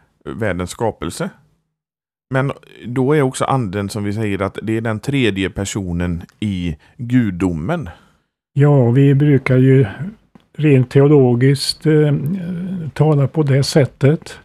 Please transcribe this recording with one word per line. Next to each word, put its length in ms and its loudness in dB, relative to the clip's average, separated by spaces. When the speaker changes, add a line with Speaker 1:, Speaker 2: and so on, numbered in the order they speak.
Speaker 1:
världens 440 -6
skapelse. 600 -8
Men 220 -2
då 280 -2
är 80 2
också 240 -2
anden, 440 -4
som 140 -8
vi 100 -4
säger, 280 -4
att 220 -4
det 140 -4
är 40 -4
den 180 -4
tredje 500 -2
personen 760 -6
i 380 -4
gudomen. 920 -2
Speaker 2:
Ja, 380 4
vi 240 4
brukar 420 2
ju 280 4
rent 320 4
teologiskt, 960 2
eh, 300 2
tala 340 2
på 160 -2
det 200 2
sättet. 800 0